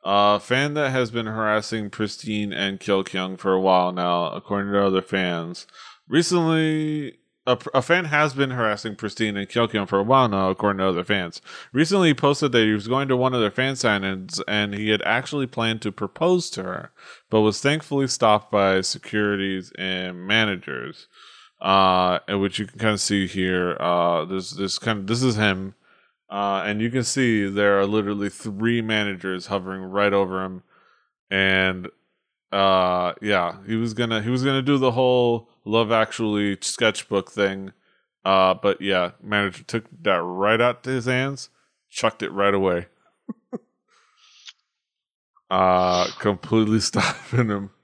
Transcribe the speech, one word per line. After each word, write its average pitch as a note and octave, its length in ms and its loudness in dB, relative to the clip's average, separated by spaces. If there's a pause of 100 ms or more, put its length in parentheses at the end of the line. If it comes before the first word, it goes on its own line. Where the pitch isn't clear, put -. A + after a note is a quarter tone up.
A G2+ 360 2
fan C#3 360 -2
that D3+ 160 0
has B2+ 180 0
been A#2 180 -4
harassing G#2+ 600 -2
Pristine G#2 640 -4
and G2 260 -4
Kyo G2 240 2
Kyung F#2 340 -6
for F#2+ 160 0
a F#2 80 2
while F2+ 320 4
now, F2 380 0
according G2+ 420 -4
to G2+ 100 4
other F#2+ 180 2
fans. F2 640 -4 (420)
Recently, D#3 1120 0 (260)
a, B2 120 2 (160)
a C3+ 80 2
fan E3+ 240 0
has D3+ 280 2
been C3+ 180 -2
harassing A2 440 -2
Pristine G#2+ 420 -4
and G2 120 -6
Kyo A#2 180 2
Kyung G#2 180 -2
for G2 140 2
a G2 40 2
while B2+ 260 4
now, G2 200 2
according G2 300 0
to F#2+ 80 2
other F2+ 160 0
fans. F2+ 380 -4 (320)
Recently, E3 360 2
he D3 40 4
posted C#3 400 0
that A#2 120 4
he G#2+ 80 4
was G#2 140 -2
going C3+ 220 -2
to B2+ 80 2
one B2+ 160 0
of B2 80 0
their G#2 100 0
fan C3 240 -2
sign-ins G2 720 -2
and G#2 260 -2
he G#2 160 -4
had G#2+ 140 2
actually B2+ 440 -2
planned A2+ 340 -4
to G#2 100 -4
propose E3+ 600 -2
to - 120 -10
her, F2+ 280 -10 (380)
but A2 120 4
was G#2+ 200 2
thankfully C#3+ 460 -2
stopped G#2+ 440 2
by G2 300 4
securities G2 960 -4
and F#2 480 -8
managers. F#2 840 -4 (540)
Uh, F#2 680 4
and G2+ 140 -2
which G2 180 -2
you G#2+ 80 -4
can - 120 -20
kinda G#2+ 180 0
see G2 300 0
here. F#2 520 -2
Uh, E2+ 460 2
there's, F#2+ 260 -6
there's G2 280 -6
kinda, G#2+ 240 -4
this A#2 200 -2
is B2 120 2
him. G2 380 -2 (560)
Uh, G2 360 -2
and G#2 160 -2
you A#2 100 -2
can B2 120 -2
see A#2 440 0
there G2+ 320 2
are G2 60 2
literally G2+ 440 -2
three A2+ 520 -2
managers G2 680 -4
hovering F#2+ 340 -6
right G2 300 2
over F#2+ 320 0
him. F#2 200 -10 (680)
And, F#2+ 560 2 (640)
uh, F#2 720 4
yeah, F#2+ 440 0
he A2 120 -4
was A2+ 160 -4
gonna, A2+ 280 -2
he A2 80 -4
was B2+ 140 -2
gonna C3+ 180 0
do C#3+ 160 2
the C3 140 2
whole B2 580 2 (160)
Love A2 260 2
Actually G#2 720 0
sketchbook - 720 -2
thing. G2 400 -2 (520)
Uh, F#2+ 300 4
but F#2+ 280 0
yeah, F#2 300 0 (100)
manager G2+ 420 -2
took A2+ 220 -6 (160)
that F2+ 200 2
right G2 400 2
out A#2+ 220 0
to B2+ 80 -8
his B2 140 -4
hands, C3 440 -4 (400)
chucked - 320 -2
it G#2 100 -4
right G2 220 2
away. F#2 340 0 (640)
<laughs> - 60 -12 (1900)
Uh, F#2 580 2 (120)
completely A2 600 0
<laughs> - 20 -2
stopping A2 680 -2
him. G2+ 200 -6 (140)